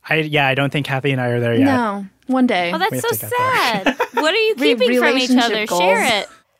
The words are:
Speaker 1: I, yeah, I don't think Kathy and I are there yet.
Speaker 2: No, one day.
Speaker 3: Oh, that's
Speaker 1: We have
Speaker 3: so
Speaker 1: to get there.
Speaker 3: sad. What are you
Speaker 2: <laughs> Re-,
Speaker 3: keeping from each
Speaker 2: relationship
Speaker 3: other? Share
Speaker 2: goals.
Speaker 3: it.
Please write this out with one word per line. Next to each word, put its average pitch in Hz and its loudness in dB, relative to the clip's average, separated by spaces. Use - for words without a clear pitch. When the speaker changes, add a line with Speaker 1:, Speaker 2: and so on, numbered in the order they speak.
Speaker 1:
I, 156 0
yeah, 147 2
I 135 2
don't 139 0
think 147 -2
Kathy 139 -2
and 127 -2
I 123 -2
are 120 0
there 117 0
yet. - 4
Speaker 2:
No, 214 -2
one 254 2
day. 180 0
Speaker 3:
Oh, 320 -4
that's 392 0
Speaker 1:
We 262 -4
have 427 -4
Speaker 3:
so 453 -2
Speaker 1:
to - -4
get - -10
there. 440 0
Speaker 3:
sad. - -10
What 320 0
are 453 0
you 440 0
Speaker 2:
<laughs> 262 -8
Re-, 285 2
Speaker 3:
keeping 247 2
from 269 2
each 254 0
Speaker 2:
relationship 247 4
Speaker 3:
other? 214 -2
Share - -
Speaker 2:
goals. 202 2
Speaker 3:
it. - -14